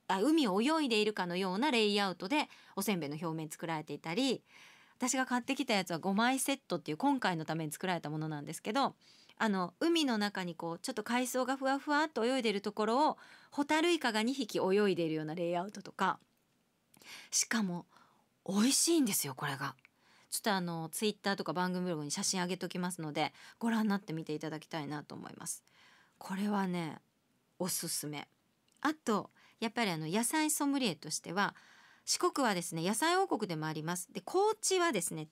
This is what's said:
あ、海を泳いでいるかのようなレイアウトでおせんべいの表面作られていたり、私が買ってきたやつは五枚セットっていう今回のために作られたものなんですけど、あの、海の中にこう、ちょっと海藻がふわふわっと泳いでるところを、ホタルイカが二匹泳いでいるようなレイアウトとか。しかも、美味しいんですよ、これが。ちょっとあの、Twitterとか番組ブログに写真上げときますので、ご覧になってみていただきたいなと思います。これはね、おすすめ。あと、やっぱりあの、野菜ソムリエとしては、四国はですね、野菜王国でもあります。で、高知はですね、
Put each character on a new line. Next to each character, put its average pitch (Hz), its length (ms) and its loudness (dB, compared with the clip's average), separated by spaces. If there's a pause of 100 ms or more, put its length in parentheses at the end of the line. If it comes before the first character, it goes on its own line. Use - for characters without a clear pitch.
あ、 190 160 2
海 302 240 4
を 196 160 2
泳 311 220 2
い 269 40 0
で 214 140 4
い - 20 2
る 214 80 2
か 190 140 -2
の 175 100 -2
よ 185 180 0
う 196 40 -2
な 285 140 0
レ 220 160 4
イ 208 120 2
ア 196 100 2
ウ 175 40 -4
ト 185 140 -8
で 285 200 0 (280)
お 196 60 -2
せ 208 120 2
ん 175 60 0
べ 143 80 -2
い - 20 -6
の 147 100 -6
表 160 160 -2
面 156 140 -6
作 - 160 -8
ら 165 100 -2
れ 156 60 -4
て 151 120 -10
い 147 40 -6
た 160 160 -4
り、 247 300 0 (520)
私 254 200 0
が 262 100 0
買 247 140 0
っ - 20 -4
て 269 140 -2
き 277 100 -2
た 226 80 2
や 190 100 4
つ - 60 -6
は 170 80 -2
五 190 160 0
枚 240 240 4
セ 277 140 0
ッ 269 160 -4
ト 180 80 -2
っ - 40 -4
て - 120 -4
い - 20 -4
う - 40 -4
今 277 200 2
回 185 180 0
の 160 80 -4
た 156 120 -2
め 160 100 -2
に 147 60 -8
作 - 160 -6
ら 180 60 2
れ 165 60 -2
た 147 100 -8
も 156 80 -4
の 156 100 -4
な 147 120 -6
ん 143 40 -10
で 156 80 -10
す - 100 -12
け 208 100 -4
ど、 240 220 0 (420)
あ 226 120 2
の、 185 320 0
海 330 240 4
の 247 120 2
中 202 280 0
に 170 100 -6
こ 165 200 -6
う、 175 40 -8
ち - 120 -8
ょ - 20 -4
っ - 20 -10
と 220 80 -4
海 247 240 0
藻 254 180 0
が 262 120 -2
ふ 269 80 -4
わ 269 160 2
ふ 294 100 -4
わ 294 140 4
っ 320 40 0
と 226 160 -2
泳 262 140 2
い 254 40 0
で 220 100 2
る 196 80 -2
と 208 100 -4
こ 214 160 0
ろ 269 240 4
を、 - 80 -2 (320)
ホ 285 140 0
タ 311 180 2
ル 349 80 4
イ 339 80 4
カ 247 140 0
が 214 100 2
二 240 100 2
匹 269 280 -2
泳 196 320 4
い - 20 0
で 170 80 0
い 165 60 0
る 156 60 -2
よ 156 80 -2
う - 20 -6
な 156 100 -6
レ 175 140 -2
イ 175 80 0
ア 175 80 -2
ウ 202 80 -10
ト 202 100 -14
と - 80 -14
か。 - 300 0 (1120)
し - 120 2
か 226 200 0
も、 175 200 -4 (640)
美 190 60 -2
味 226 180 6
し - 180 4
い 339 100 6
ん 269 40 6
で 196 80 2
す - 140 0
よ、 139 80 -6
こ 147 120 -4
れ 139 100 -2
が。 139 180 -4 (560)
ち - 60 -4
ょ - 20 -4
っ - 40 -10
と 220 100 2
あ 190 80 2
の、 165 300 -4
Twitter 208 440 -2
と 196 80 -4
か 160 100 -2
番 180 200 0
組 180 140 -2
ブ 180 40 0
ロ 165 60 -2
グ 151 80 -4
に 143 80 -6
写 196 100 -4
真 190 180 0
上 175 60 0
げ 180 100 -4
と 180 120 -6
き 180 100 -8
ま 180 140 -2
す 170 100 -8
の 156 100 -6
で、 151 220 0 (240)
ご 233 120 -2
覧 226 120 2
に 220 60 2
な 202 80 2
っ 196 40 -2
て 196 120 -8
み 160 120 -4
て 151 100 -6
い 151 40 -4
た 156 120 -8
だ 156 100 -6
き 156 60 -18
た 165 120 -6
い 143 80 -6
な 151 160 -6
と 151 140 -14
思 - 120 -12
い - 60 -18
ま - 140 -14
す。 - 160 -10 (540)
こ - 180 -8
れ 202 120 -2
は 196 200 0
ね、 175 320 -4 (580)
お 180 80 -2
す 170 220 -4
す - 180 -6
め。 147 220 -8 (540)
あ 302 120 2
と、 - 380 -2 (260)
や 226 100 -2
っ 233 40 -12
ぱ 240 120 0
り 196 60 2
あ 160 80 0
の、 156 80 -4
野 196 160 0
菜 311 300 2
ソ - 120 0
ム 285 140 2
リ 254 120 2
エ 156 40 -2
と - 160 -10
し - 80 -4
て - 140 -10
は、 190 240 0 (500)
四 - 120 0
国 339 280 2
は 214 60 4
で 180 80 0
す 170 140 -6
ね、 165 120 -2
野 196 60 2
菜 330 240 2
王 392 100 4
国 220 220 -2
で 170 80 -4
も 156 100 -2
あ 156 60 -2
り 156 100 -6
ま 170 140 -2
す。 - 160 -8
で、 - 80 -8
高 415 360 2
知 - 220 2
は 339 140 4
で 196 80 0
す - 140 -4
ね、 156 180 -6